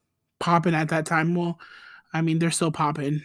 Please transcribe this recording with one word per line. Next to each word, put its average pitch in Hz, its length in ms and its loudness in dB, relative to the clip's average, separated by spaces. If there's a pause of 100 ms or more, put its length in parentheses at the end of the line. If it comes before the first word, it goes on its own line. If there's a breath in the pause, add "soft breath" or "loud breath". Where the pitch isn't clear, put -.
(400)
popping 170 340 2
at 160 140 0
that 160 180 -2
time. 165 300 0
Well, 170 240 -4 (540 loud breath)
I 160 80 0
mean, 165 180 2
they're 170 100 2
still 165 220 -2
popping 151 540 -2